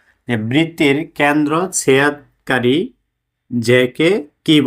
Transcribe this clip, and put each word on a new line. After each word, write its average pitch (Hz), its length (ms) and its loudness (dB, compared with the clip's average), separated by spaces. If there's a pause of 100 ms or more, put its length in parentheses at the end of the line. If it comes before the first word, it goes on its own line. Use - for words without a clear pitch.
(280)
যে 123 60 -2 (140)
বৃত্তের 151 480 0 (220)
কেন্দ্র 147 340 0 (280)
ছেদকারী 135 960 -2 (760)
জ্যাকে 123 600 0 (340)
কি 156 120 4 (100)